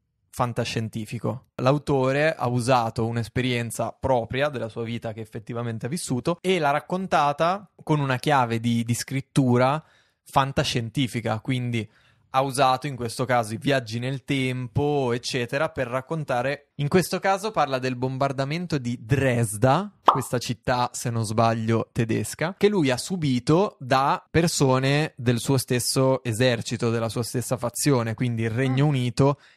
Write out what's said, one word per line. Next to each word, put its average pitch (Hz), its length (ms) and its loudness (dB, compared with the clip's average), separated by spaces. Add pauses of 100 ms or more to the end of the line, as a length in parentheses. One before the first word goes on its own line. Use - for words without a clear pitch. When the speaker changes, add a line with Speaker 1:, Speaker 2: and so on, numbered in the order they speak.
(300)
Speaker 1:
fantascientifico. 117 1300 -6
L'autore 139 760 0
ha 123 140 -2
usato 120 580 0
un'esperienza 117 920 -4
propria 131 500 0
della 117 200 -6
sua 117 140 -8
vita 113 300 -6
che 107 80 -12
effettivamente 117 680 -8
ha - 20 -4
vissuto 156 520 -4
e 185 180 0
l'ha 147 120 2
raccontata 170 1000 0 (160)
con 151 160 2
una 135 180 0
chiave 123 400 2
di, 117 240 0
di 117 120 0
scrittura 131 840 2 (440)
fantascientifica, 120 1160 0
quindi 123 480 -4 (480)
ha 131 40 4
usato 131 480 2
in 135 80 -8
questo 120 280 -4
caso 117 300 0
i 110 40 -6
viaggi 123 420 -2
nel 131 240 -6
tempo, 131 880 0
eccetera, 131 560 -2
per 139 180 -4
raccontare. 131 920 -4
In 143 120 -2
questo 185 320 2
caso 196 320 -2
parla 139 260 0
del 127 160 -2
bombardamento 135 840 -4
di 120 240 -4
Dresda, 127 880 2 (140)
questa - 360 2
città, 123 540 -2
se - 180 -6
non 113 140 -2
sbaglio, 113 680 0
tedesca, 117 680 -2
che - 80 4
lui 190 240 4
ha 123 60 2
subito 151 840 0
da 135 500 2
persone 143 880 2
del 120 220 0
suo 135 200 2
stesso 131 640 0
esercito, 117 680 0
della 113 180 -2
sua 120 140 -4
stessa 120 340 -4
fazione, 117 580 0
quindi 120 280 -2
il 113 80 0
Regno 131 360 2
Speaker 2:
Ah. - 20 4
Speaker 1:
Unito 135 500 2 (180)